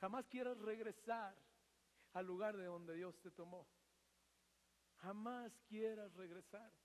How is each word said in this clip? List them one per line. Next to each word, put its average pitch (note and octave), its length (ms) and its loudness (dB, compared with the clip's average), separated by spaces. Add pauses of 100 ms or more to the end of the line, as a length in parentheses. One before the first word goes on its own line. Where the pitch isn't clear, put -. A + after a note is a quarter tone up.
jamás G#3+ 260 2
quieras B3 320 2
regresar A3 800 0 (800)
al F#3 120 4
lugar G3+ 300 4
de F#3+ 80 0
donde E3+ 300 -2
Dios F3 260 -2
te F3+ 100 -10
tomó. F3 340 -8 (1300)
Jamás A3 600 -2 (120)
quieras G#3+ 480 2
regresar. F#3+ 560 -8 (120)